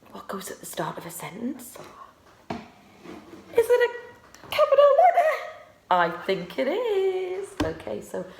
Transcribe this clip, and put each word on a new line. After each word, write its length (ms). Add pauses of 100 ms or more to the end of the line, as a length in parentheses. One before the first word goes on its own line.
(120)
What 160
goes 220
at 100
the 60
start 320
of 80
a 60
sentence? 640 (720)
Is 80 (960)
it 340
a 600
capital 420 (100)
letter? 300 (600)
I 180 (160)
think 320
it 100
is. 800 (160)
Okay, 380
so 240 (140)